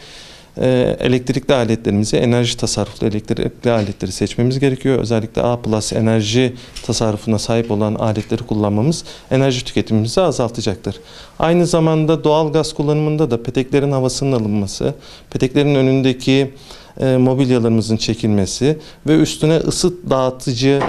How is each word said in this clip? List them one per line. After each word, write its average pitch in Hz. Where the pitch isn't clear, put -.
e, 123
elektrikli 127
aletlerimizi, 110
enerji 120
tasarruflu 110
elektrikli 110
aletleri 101
seçmemiz 120
gerekiyor. 131
Özellikle 113
A 120
plus 107
enerji 113
tasarrufuna 110
sahip 117
olan 107
aletleri 110
kullanmamız 107
enerji 131
tüketimimizi 110
azaltacaktır. 117
Aynı 170
zamanda 160
doğalgaz 151
kullanımında 151
da 117
peteklerin 139
havasının 131
alınması, 107
peteklerin 139
önündeki, 131
e, 131
mobilyalarımızın 127
çekilmesi 110
ve 151
üstüne 156
ısı -
dağıtıcı, 131